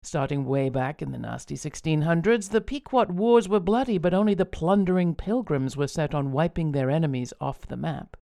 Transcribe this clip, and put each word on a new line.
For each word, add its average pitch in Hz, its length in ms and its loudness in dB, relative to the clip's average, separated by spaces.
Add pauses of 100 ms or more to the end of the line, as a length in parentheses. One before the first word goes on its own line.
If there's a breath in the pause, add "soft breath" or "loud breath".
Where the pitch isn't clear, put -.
Starting 139 440 -2
way 135 240 0
back 131 340 -4
in 135 80 -8
the 127 80 -8
nasty 120 360 -10
sixteen 151 460 -2
hundreds, 180 480 2
the 214 120 2
Pequot 262 480 0
Wars 214 380 4
were 202 120 2
bloody, 214 400 0
but 175 160 2
only 208 180 4
the 185 120 2
plundering 180 680 2
Pilgrims 147 640 -2
were 139 100 -2
set 151 280 -2
on 139 160 -2
wiping 160 400 0
their 135 180 0
enemies 139 500 0
off 135 280 -8
the - 100 -10
map. 143 460 -8